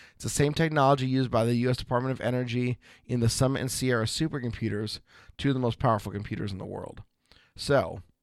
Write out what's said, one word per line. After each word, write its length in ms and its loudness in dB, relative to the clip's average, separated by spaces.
It's 100 -14
the 40 -4
same 240 2
technology 540 4
used 240 0
by 140 2
the 100 2
U 140 2
S 80 0
Department 340 -2
of 140 -6
Energy 520 -2
in 160 0
the 80 4
Summit 320 2
and 100 -4
Sierra 340 0
supercomputers, 960 -4
two 140 2
of 20 0
the 80 0
most 180 0
powerful 320 2
computers 400 -6
in 60 -8
the 80 -10
world. 360 -12
So, 460 0